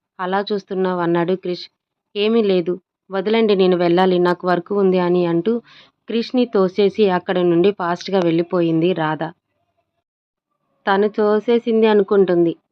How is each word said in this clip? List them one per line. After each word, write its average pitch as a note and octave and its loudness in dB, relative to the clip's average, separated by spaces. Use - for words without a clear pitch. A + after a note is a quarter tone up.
అలా F#3+ -4
చూస్తున్నావు?" F#3+ -4
అన్నాడు E3+ 0
క్రిష్. F3+ -10
"ఏమీ A3 0
లేదు, F3+ 0
వదలండి, G#3 0
నేను F#3 2
వెళ్ళాలి, F3+ 2
నాకు F3+ 0
వర్క్ F3 -2
ఉంది," F#3+ 0
అని F3+ 0
అంటూ E3+ -2
క్రిష్ని A#3 -2
తోసేసి G3 0
అక్కడి F3+ -2
నుండి F3 2
ఫాస్ట్గా F#3 -4
వెళ్ళిపోయింది E3+ 0
రాధ. D#3 -4
"తను G3+ 2
తోసేసింది A3 0
అనుకుంటుంది, G3 2